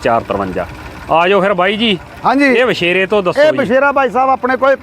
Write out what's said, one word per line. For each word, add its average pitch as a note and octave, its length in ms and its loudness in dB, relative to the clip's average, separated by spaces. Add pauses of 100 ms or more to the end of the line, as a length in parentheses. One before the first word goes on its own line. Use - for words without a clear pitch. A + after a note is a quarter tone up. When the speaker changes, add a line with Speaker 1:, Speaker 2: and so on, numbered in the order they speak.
Speaker 1:
ਚਾਰ A#2 180 2
ਤਰਵੰਜਾ। F#2+ 440 -4 (460)
ਆ E3+ 160 2
ਜਾਓ F#3+ 140 2
ਫਿਰ G3+ 120 0
ਬਾਈ F#3+ 240 0
ਜੀ, G#3 220 0 (260)
Speaker 2:
ਹਾਂਜੀ। C4+ 200 2
Speaker 1:
ਇਹ B3+ 200 4
ਵਿਸ਼ੇਰੇ F3+ 400 0
ਤੋਂ G3+ 180 0
ਦੱਸੋ F3 180 0
Speaker 2:
ਇਹ D4+ 100 4
Speaker 1:
ਜੀ। C4+ 60 -2
Speaker 2:
ਵਿਸ਼ੇਰਾ C4 340 2
ਭਾਈ C4+ 180 0
ਸਾਹਿਬ C4 200 0
ਆਪਣੇ B3+ 280 0
ਕੋਲ C4+ 260 2